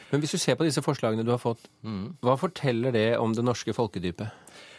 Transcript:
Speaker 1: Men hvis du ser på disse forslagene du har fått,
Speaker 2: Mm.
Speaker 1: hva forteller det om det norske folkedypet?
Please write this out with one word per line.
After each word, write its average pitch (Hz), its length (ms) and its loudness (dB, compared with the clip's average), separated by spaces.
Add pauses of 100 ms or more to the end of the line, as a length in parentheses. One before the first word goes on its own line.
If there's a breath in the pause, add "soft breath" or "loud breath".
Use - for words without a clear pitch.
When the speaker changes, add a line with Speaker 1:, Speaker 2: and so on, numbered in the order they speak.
(120 loud breath)
Speaker 1:
Men 143 80 2
hvis 151 120 -4
du 185 60 -2
ser 175 180 2
på 165 100 0
disse 147 160 0
forslagene 113 420 0
du 120 60 0
har 123 80 2
fått, 117 260 -4 (200)
Speaker 2:
Mm. 110 360 -6
Speaker 1:
hva 123 160 4
forteller 131 560 0
det 113 260 4
om 113 140 2
det 117 120 0
norske 120 280 0
folkedypet? 104 580 -4 (480 loud breath)